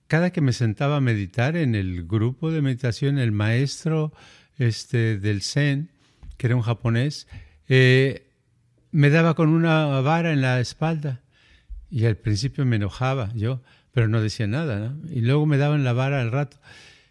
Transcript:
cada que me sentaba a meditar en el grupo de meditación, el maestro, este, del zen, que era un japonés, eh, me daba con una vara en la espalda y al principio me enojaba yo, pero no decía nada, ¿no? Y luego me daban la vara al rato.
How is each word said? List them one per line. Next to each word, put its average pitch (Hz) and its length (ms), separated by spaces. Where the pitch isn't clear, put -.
cada 170 240
que 175 100
me 131 140
sentaba 139 420
a 139 60
meditar 117 520
en 147 200
el 92 320
grupo 113 440
de 160 120
meditación, 135 560
el 117 140
maestro, 139 800
este, 113 600
del 101 240
zen, 143 480
que - 80
era 120 100
un 123 60
japonés, 117 680
eh, 131 640
me 143 180
daba 165 240
con 160 160
una 156 500
vara 165 320
en 143 80
la 127 200
espalda 151 600
y 117 140
al 110 120
principio 120 500
me 120 100
enojaba 110 580
yo, 120 280
pero 113 160
no 113 120
decía 107 260
nada, 120 320
¿no? 147 320
Y 139 100
luego 143 260
me 151 100
daban 147 280
la 123 100
vara 135 260
al 117 100
rato. 139 280